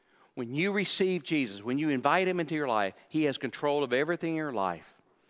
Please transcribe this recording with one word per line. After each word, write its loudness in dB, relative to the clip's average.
When -6
you 0
receive 0
Jesus, -2
when -2
you 0
invite 2
him 0
into -4
your -2
life, 2
he 0
has 0
control -2
of 0
everything 0
in -2
your -4
life. -4